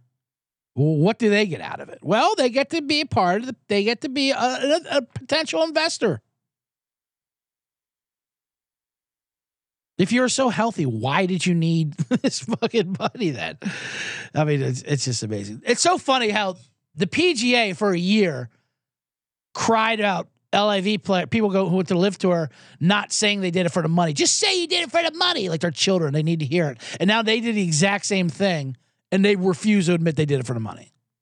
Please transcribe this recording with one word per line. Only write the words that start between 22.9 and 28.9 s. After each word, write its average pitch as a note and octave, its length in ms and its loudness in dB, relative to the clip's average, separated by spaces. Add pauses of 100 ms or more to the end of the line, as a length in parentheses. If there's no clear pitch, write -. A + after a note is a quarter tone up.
saying G#3 280 0
they F#3 100 -2
did F3 160 0
it E3 40 0
for F3 120 -2
the D#3+ 60 0
money. E3 240 2
"Just E4 260 0
say G4 220 0
you E4+ 80 -4
did F4 160 -2
it A#3+ 80 -12
for E4+ 100 2
the E4 80 -2
money." E4 380 -2
Like, E3 120 -4
they're F3 120 -2
children. E3 420 0
They D#3 80 0
need E3 180 0
to D3 60 -2
hear D#3 240 0
it. A2+ 80 -14 (220)
And F3 80 2
now A3+ 140 2
they A3 180 0
did A3+ 160 -2
the G#3 60 0
exact F#3+ 440 0
same F#3 220 0
thing, D3 480 -2 (340)